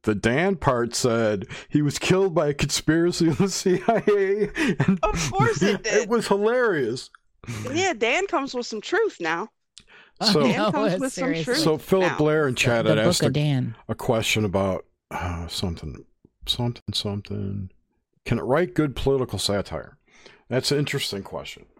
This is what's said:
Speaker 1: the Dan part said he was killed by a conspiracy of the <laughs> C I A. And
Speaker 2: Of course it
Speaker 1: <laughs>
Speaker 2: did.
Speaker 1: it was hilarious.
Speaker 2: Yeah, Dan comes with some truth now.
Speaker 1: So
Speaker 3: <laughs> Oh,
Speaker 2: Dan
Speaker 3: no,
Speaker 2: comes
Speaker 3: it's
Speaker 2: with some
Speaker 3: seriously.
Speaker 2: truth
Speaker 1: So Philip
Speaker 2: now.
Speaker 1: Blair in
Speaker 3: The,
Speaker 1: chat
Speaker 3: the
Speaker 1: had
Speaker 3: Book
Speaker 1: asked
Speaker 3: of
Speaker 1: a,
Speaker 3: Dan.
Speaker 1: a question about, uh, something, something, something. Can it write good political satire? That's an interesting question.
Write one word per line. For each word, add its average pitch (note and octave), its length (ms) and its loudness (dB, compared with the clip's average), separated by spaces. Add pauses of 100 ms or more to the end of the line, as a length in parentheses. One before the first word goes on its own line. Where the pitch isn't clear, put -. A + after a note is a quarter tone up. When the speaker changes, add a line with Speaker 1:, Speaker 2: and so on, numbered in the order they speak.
Speaker 1:
the G#2+ 120 2
Dan D#3 400 0
part A#2+ 380 0
said A2+ 540 0 (220)
he D3+ 120 2
was C#3+ 160 0
killed F#3 380 2
by D3+ 140 2
a C#3+ 40 -2
conspiracy E3 760 0
of C#3+ 100 0
the F#3+ 100 2
<laughs> - 0 -
C F#3 380 0
I A3+ 200 2
A. G3+ 800 0
And F#3+ 160 4
Speaker 2:
Of B3+ 280 0
course G#4 300 0
it - 220 2
Speaker 1:
<laughs> - 0 -
Speaker 2:
did. G#3 200 2
Speaker 1:
it F#3+ 60 -8
was A3+ 180 0
hilarious. G3+ 840 0 (640)
Speaker 2:
Yeah, F4+ 200 0
Dan B3+ 340 0
comes C4+ 260 -4
with A#3+ 140 -6
some G#3+ 120 -8
truth - 400 -2
now. E3+ 300 -4 (720)
Speaker 1:
So G3+ 180 4
Speaker 3:
<laughs> - 0 -
Oh, C#3+ 40 6
Speaker 2:
Dan A#3+ 140 4
Speaker 3:
no, G#3 140 2
Speaker 2:
comes - 220 2
Speaker 3:
it's - 80 -2
Speaker 2:
with C4 120 -4
some F3+ 120 -6
Speaker 3:
seriously. E3 200 -2
Speaker 2:
truth A#3+ 180 0
Speaker 1:
So D#3 160 4
Philip F#3 320 2
Speaker 2:
now. A2+ 60 -4
Speaker 1:
Blair D3+ 300 4
in B2+ 60 0
Speaker 3:
The, - 60 -4
Speaker 1:
chat A#2 260 2
Speaker 3:
the A2 60 6
Speaker 1:
had G#2+ 60 4
Speaker 3:
Book A2 100 4
Speaker 1:
asked F3 160 2
Speaker 3:
of C#3+ 60 4
Speaker 1:
a, - 20 2
Speaker 3:
Dan. C3 440 0 (140)
Speaker 1:
a A2 60 -4
question A2 500 0
about, F#2+ 400 0 (260)
uh, E2+ 360 -6
something, E2+ 580 -8 (420)
something, A#2+ 460 -4
something. G2+ 800 -6 (520)
Can A#2 140 -2
it D#2+ 60 -6
write E3+ 320 0
good D3 200 0
political C3 440 0
satire? - 580 -4 (500)
That's B2+ 240 -2
an C#3+ 60 2
interesting C#3 460 -4
question. - 420 -14 (140)